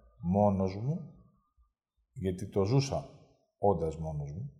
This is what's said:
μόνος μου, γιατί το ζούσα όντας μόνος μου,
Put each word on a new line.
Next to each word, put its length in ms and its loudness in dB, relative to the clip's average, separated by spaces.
μόνος 580 2
μου, 380 -6
γιατί 360 -4
το 160 2
ζούσα 440 0
όντας 380 0
μόνος 360 -6
μου, 280 -10